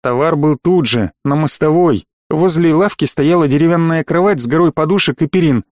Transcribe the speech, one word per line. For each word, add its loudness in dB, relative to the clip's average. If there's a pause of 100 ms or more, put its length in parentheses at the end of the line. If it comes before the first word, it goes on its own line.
Товар -2
был 0
тут 0
же, -2 (140)
на -2
мостовой. 0 (220)
Возле 0
лавки 0
стояла 0
деревянная 0
кровать 0
с -4
горой 2
подушек -2
и 0
перин. 0 (140)